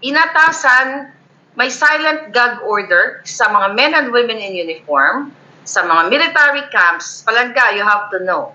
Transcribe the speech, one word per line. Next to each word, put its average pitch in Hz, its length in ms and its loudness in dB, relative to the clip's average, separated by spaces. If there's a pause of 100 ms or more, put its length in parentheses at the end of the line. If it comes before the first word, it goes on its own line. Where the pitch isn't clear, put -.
inatasan, 285 1040 2 (480)
may 254 160 -2
silent 302 560 0
gag 240 320 0
order 202 640 0
sa - 240 0
mga 202 240 2
men 294 240 2
and 285 160 0
women 233 240 0
in 196 160 -10
uniform, 165 800 -2 (320)
sa - 160 -2
mga 170 320 2
military 294 560 2
camps. 208 560 -2
Palangga, 240 480 0
you 202 80 -4
have 208 320 0
to 185 80 -4
know. 180 340 -4